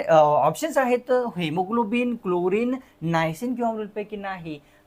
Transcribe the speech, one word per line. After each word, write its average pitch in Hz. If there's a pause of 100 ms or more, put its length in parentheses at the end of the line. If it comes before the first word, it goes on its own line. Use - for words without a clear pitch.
अ, 160
ऑप्शन्स 151
आहेत 247
हेमोग्लोबिन, 226
क्लोरीन, 196 (260)
नायसिन 165
किंवा 233
वरीलपैकी 208
नाही. 185 (280)